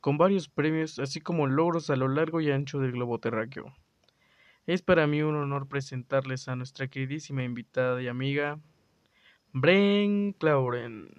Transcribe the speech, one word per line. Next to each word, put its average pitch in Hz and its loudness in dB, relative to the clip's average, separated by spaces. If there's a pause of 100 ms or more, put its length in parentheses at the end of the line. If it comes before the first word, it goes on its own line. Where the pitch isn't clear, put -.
con 147 0
varios 185 2
premios, 156 -2
así 139 -6
como 160 0
logros 165 0
a 139 2
lo 131 0
largo 160 0
y 151 2
ancho 139 -2
del 131 0
globo 120 -4
terráqueo. 117 -4 (1000)
Es 180 0
para 170 4
mí 147 2
un 151 0
honor 143 -4
presentarles 131 -4
a 127 -4
nuestra 131 -8
queridísima 135 -6
invitada 123 -2
y 127 -4
amiga, 139 -2 (920)
Bren 202 4
Clauren. 123 0